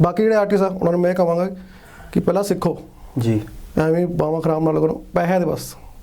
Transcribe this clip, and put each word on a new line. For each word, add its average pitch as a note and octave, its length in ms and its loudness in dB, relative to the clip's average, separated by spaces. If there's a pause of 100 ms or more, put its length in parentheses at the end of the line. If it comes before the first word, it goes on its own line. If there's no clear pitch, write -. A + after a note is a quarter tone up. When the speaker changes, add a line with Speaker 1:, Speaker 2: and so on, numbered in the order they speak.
Speaker 1:
ਬਾਕੀ F3 220 2
ਜਿਹੜੇ A3 120 4
ਆਰਟਿਸਟ G3+ 280 2
ਆ, F#3+ 40 4
ਉਹਨਾਂ F#3 240 0
ਨੂੰ F3 100 0
ਮੈਂ F3 100 4
ਇਹ F3+ 40 -2
ਕਹਾਂਗਾ F3+ 340 2 (600)
ਕਿ - 80 0
ਪਹਿਲਾਂ F3+ 240 2
ਸਿੱਖੋ। F3 380 -2 (380)
Speaker 2:
ਜੀ। A2+ 220 2 (360)
Speaker 1:
ਐਵੇਂ D#3+ 300 2
ਬਾਹਾਂ D#3+ 340 -2
ਖਰਾਬ D#3+ 300 2
ਨਾ D3+ 80 0
ਕਰੋ, D#3 340 0
ਪੈਸੇ F3 260 2
ਦੇ F3 60 0
ਬਸ - 300 -6 (260)